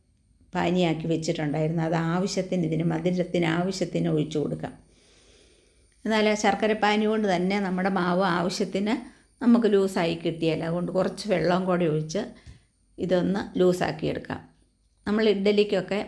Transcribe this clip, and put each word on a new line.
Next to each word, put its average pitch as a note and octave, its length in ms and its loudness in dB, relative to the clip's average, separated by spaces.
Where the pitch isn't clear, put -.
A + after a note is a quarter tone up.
പാനിയാക്കി E3+ 580 0
വെച്ചിട്ടുണ്ടായിരുന്നു. D#3+ 760 -2
അത് E3 100 0
ആവശ്യത്തിന്, F#3 540 -2
ഇതിന് D#3+ 220 -2
മധുരത്തിന് F3 560 0
ആവശ്യത്തിന് F3 540 -2
ഒഴിച്ചു D3+ 300 -2
കൊടുക്കാം. D3+ 320 -6
എന്നാൽ G#3+ 260 2
ആ G#3+ 120 2
ശർക്കര G#3 300 2
പാനി G#3 280 2
കൊണ്ട് G#3+ 220 0
തന്നെ F3+ 320 2
നമ്മുടെ F#3 320 -2
മാവ് F3+ 280 2
ആവശ്യത്തിന് F#3+ 580 -2
നമുക്ക് A#3 300 6
ലൂസായി F#3+ 500 2
കിട്ടിയാൽ, D#3+ 440 0
അതുകൊണ്ട് F3 300 -2
കുറച്ച് - 360 -2
വെള്ളം F3+ 360 2
കൂടി F3+ 240 2
ഒഴിച്ച് D#3 300 -4
ഇതൊന്ന് F3+ 360 0
ലൂസാക്കിയെടുക്കാം. D#3+ 800 0
നമ്മൾ G#3 260 0
ഇഡ്ഡലിക്കൊക്കെ G3+ 760 0